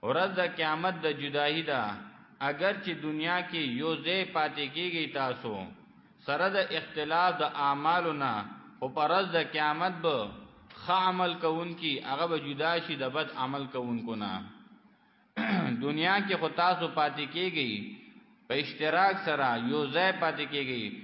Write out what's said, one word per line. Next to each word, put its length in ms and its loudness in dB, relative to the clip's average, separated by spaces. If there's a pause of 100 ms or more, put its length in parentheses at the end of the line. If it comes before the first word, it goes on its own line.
ورځ 280 2
د 100 0 (120)
قیامت 420 0
د 160 -2
جدائی 500 0
ده، 200 0 (560)
اگر 360 0
چې 200 -6
دنیا 480 -2
کې 200 -4 (160)
یو 180 0
ځای 300 0
پاتې 420 0
کیږي 400 -2
تاسو 460 -2 (720)
سره 260 2
د 80 0 (140)
اختلاف 640 2
د 100 0 (120)
اعمالو 580 2
نه، 200 0 (400)
خو 140 -6
پر 220 2
ورځ 180 4
د 100 0 (120)
قیامت 520 2
به 140 2 (560)
ښه 300 0
عمل 340 2
کوونکي 640 0
هغه 280 -2
به 120 2
جدا 400 0
شي 160 -6
د 140 -4
بد 260 -2
عمل 300 -2
کوونکو 500 -4
نه. 180 -4 (1040)
<clears throat> 460 0
دنیا 340 2
کې 200 0
خو 120 0
تاسو 380 2
پاتې 380 0
کیږئ، 460 -2 (760)
په 60 0
اشتراک 640 2
سره 280 2 (160)
یو 220 0
ځای 260 2
پاتې 340 0
کیږي 380 -2 (200)